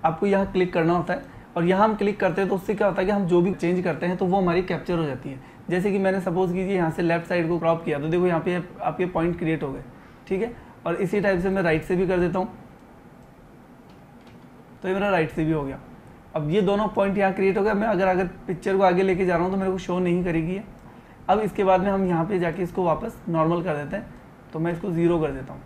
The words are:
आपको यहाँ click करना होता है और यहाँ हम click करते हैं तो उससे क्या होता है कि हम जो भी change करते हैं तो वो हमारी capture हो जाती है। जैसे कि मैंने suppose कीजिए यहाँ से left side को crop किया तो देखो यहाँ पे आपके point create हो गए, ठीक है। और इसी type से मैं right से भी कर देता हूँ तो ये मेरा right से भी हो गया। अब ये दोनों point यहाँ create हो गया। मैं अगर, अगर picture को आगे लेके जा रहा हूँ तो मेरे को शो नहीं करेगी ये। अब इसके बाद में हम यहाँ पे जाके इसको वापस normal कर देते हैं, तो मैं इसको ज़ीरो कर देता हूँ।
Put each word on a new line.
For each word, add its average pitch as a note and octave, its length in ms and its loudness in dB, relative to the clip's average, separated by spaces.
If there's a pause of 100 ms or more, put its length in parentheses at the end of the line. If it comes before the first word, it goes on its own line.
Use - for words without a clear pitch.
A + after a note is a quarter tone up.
आपको E3 220 0
यहाँ G3 200 2
click F3+ 260 0
करना E3 200 2
होता F3+ 220 0
है - 80 -8 (340)
और E3+ 80 0
यहाँ F#3+ 200 4
हम A3 120 4
click G3+ 240 -2
करते F#3 200 2
हैं F#3+ 100 0
तो G3 60 0
उससे F#3 180 -2
क्या G#3 140 2
होता F3+ 120 0
है F#3 60 2
कि G#3 60 2
हम G3+ 140 0
जो F3 160 4
भी F#3 100 2
change F3+ 300 0
करते F3 240 -2
हैं F3+ 100 0
तो F#3 100 0
वो F#3 120 2
हमारी F3+ 260 2
capture F3 340 -2
हो D#3+ 60 0
जाती C#3 260 -6
है। C3 80 -12 (320)
जैसे F#3 220 0
कि G3+ 60 0
मैंने F#3+ 220 2
suppose F3+ 320 0
कीजिए F#3 220 -2
यहाँ E3+ 160 2
से F3+ 120 -4
left E3+ 240 0
side F3 220 0
को F3 100 0
crop E3 260 2
किया D3+ 140 -2
तो D3+ 100 -4
देखो F3 180 2
यहाँ E3 140 2
पे F3+ 160 -2 (240)
आपके F3+ 280 -2
point E3+ 300 -2
create D#3+ 240 -2
हो C#3 100 -6
गए, - 100 -10 (460)
ठीक F#3+ 140 -2
है। F#3 100 -4 (340)
और E3+ 100 0
इसी G3+ 240 0
type F#3+ 200 2
से F#3+ 100 0
मैं F#3+ 120 0
right D#3+ 220 2
से F3+ 120 0
भी F3+ 100 2
कर F#3 120 2
देता F3+ 200 2
हूँ A#3 100 -2 (2250)
तो F#3+ 60 -4
ये F#3+ 60 0
मेरा G3+ 160 0
right D#3+ 200 2
से D#3+ 140 -2
भी D#3+ 80 0
हो D3+ 120 0
गया। C3+ 140 -8 (560)
अब D#3 160 -2
ये G3+ 120 4
दोनों G3+ 280 2
point G3 280 0
यहाँ F#3+ 140 2
create F#3+ 260 2
हो G3 40 2
गया। G#3+ 120 2
मैं G#3 120 0
अगर, F#3+ 200 2
अगर F#3 200 2 (200)
picture F#3+ 300 -2
को G3 80 4
आगे F3+ 180 6
लेके F#3+ 240 2
जा F3+ 80 2
रहा E3+ 100 2
हूँ F#3 80 0
तो G3 60 0
मेरे F#3+ 120 0
को F#3+ 80 -2
शो F3+ 200 -4
नहीं F3+ 260 2
करेगी E3 280 0
ये। G3+ 100 -6 (680)
अब G3+ 120 4
इसके G3+ 240 -2
बाद F#3 160 6
में G3 100 0
हम G3 160 2
यहाँ E3+ 200 2
पे G3 120 -2
जाके E3+ 240 -2
इसको F3+ 220 -2
वापस E3+ 320 -2 (120)
normal E3 340 2
कर E3 140 -2
देते D3 200 -8
हैं, G#3+ 100 -8 (460)
तो D#3+ 60 -8
मैं E3+ 140 -2
इसको E3+ 200 -6
ज़ीरो E3+ 280 2
कर D3+ 100 0
देता C3+ 220 -10
हूँ। - 140 -16